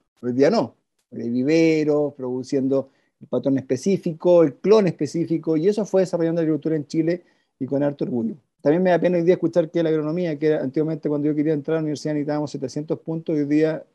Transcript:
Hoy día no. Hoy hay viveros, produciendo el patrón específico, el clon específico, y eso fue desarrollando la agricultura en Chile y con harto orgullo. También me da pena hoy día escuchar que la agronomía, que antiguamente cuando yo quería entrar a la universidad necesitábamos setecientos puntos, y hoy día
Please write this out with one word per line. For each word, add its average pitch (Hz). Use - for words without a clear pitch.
Hoy 123
día 135
no. 190
Hoy 117
hay 117
viveros, 147
produciendo 131
el -
patrón 135
específico, 175
el 143
clon 202
específico, 160
y 160
eso 208
fue 190
desarrollando 170
la -
agricultura 156
en 147
Chile 165
y 135
con 139
harto 143
orgullo. 113
También 160
me 185
da 170
pena 175
hoy 170
día 175
escuchar 175
que 170
la 160
agronomía, 156
que 151
antiguamente 151
cuando 147
yo 151
quería 151
entrar 156
a -
la 160
universidad 151
necesitábamos 147
setecientos 151
puntos, 160
y -
hoy 147
día 156